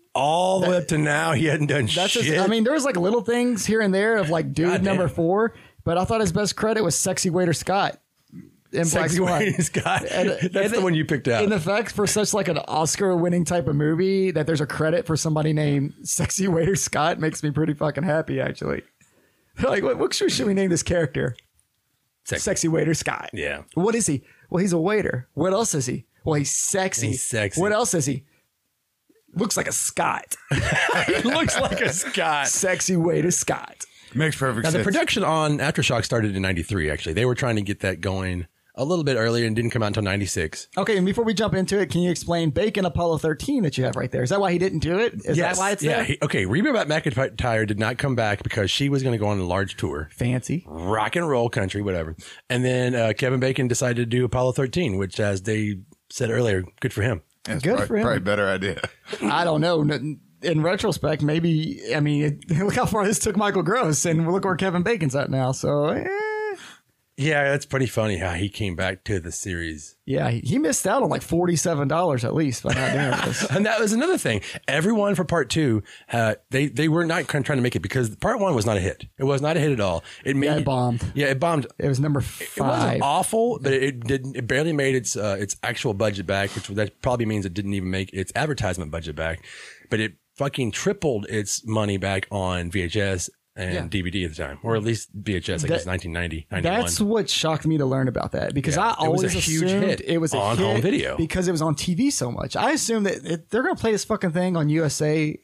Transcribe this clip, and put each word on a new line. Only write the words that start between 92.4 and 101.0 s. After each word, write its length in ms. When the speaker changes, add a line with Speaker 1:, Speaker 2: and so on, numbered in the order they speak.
Speaker 1:
V 120
H 140
S 320
and 180
Speaker 2:
Yeah. 140
Speaker 1:
D 120
V 100
D 140
at 60
the 120
time, 200
or 140
at 80
least 280
V 220
H 160
S, 140
I 20
Speaker 2:
That, 80
Speaker 1:
guess, 100
nineteen 280
ninety, 400
ninety-one. 300
Speaker 2:
that's 180
what 280
shocked 380
me 120
to 60
learn 220
about 260
that, 220
because 220
Speaker 1:
Yeah, 200
Speaker 2:
I 100
Speaker 1:
it 40
was 140
a 20
Speaker 2:
always 180
Speaker 1:
huge 200
Speaker 2:
assumed 200
Speaker 1:
hit 180
Speaker 2:
it 160
was 140
a 60
Speaker 1:
on 180
Speaker 2:
hit 100
Speaker 1:
home 140
video. 360